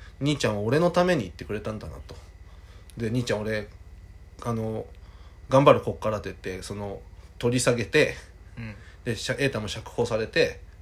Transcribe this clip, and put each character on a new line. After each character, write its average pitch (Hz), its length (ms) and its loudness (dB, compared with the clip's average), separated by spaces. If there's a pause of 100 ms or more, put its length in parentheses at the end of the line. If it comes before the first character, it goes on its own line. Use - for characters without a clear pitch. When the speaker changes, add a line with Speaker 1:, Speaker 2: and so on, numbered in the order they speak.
(220)
Speaker 1:
「兄 147 160 2
ち - 80 0
ゃ 107 60 2
ん 104 40 -2
は 104 60 -2
俺 120 160 4
の 175 120 4
た 180 140 4
め 180 120 4
に 110 80 0
言 90 60 -8
っ - 40 -16
て 90 100 -14
く 101 80 -6
れ 104 80 -4
た 110 100 -6
ん 110 80 -6
だ - 80 -12
な」 80 100 -12 (120)
と。 - 80 -14 (800)
で、 113 160 -2
「兄 123 120 2
ち 113 100 0
ゃ - 20 2
ん 107 60 -4
俺、 107 260 -4 (720)
あ 120 140 -4
の、 110 320 -4 (640)
頑 143 160 8
張 135 80 12
る 110 80 4
こ - 120 -2
っ - 80 -10
か 110 60 -2
ら」 107 100 0
っ - 40 -8
て 95 80 -8
言 92 240 -8
っ - 20 -6
て、 95 60 -10
そ 101 140 -10
の、 101 260 -8 (360)
取 123 180 2
り 120 40 4
下 120 140 4
げ 117 100 -2
て、 - 320 2 (400)
Speaker 2:
う 117 60 -12
ん。 110 120 -12 (300)
Speaker 1:
で、 113 120 -2
し - 120 -6
ゃ-、 127 80 -2
瑛 135 120 2
太 110 120 -2
も 104 80 -4
釈 - 220 -8
放 120 160 0
さ 113 100 0
れ 110 100 -2
て、 - 340 2 (220)